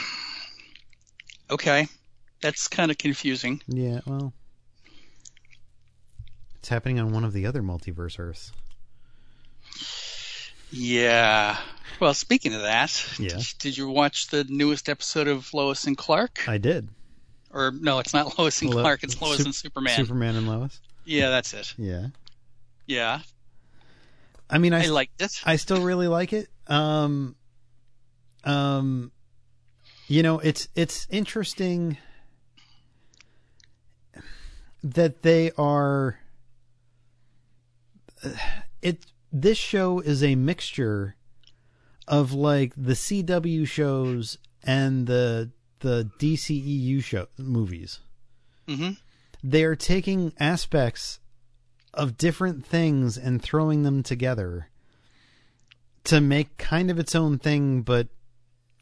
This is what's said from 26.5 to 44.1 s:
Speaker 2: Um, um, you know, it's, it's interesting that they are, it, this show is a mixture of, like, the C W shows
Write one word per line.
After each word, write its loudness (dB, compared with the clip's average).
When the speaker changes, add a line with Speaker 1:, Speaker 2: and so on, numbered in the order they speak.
Speaker 2:
Um, 0
um, 0
you 6
know, 2
it's, 0
it's -2
interesting -2
that 0
they 6
are, 2
it, -2
this 4
show 0
is 2
a 6
mixture 0
of, 4
like, 2
the 2
C -2
W 0
shows -2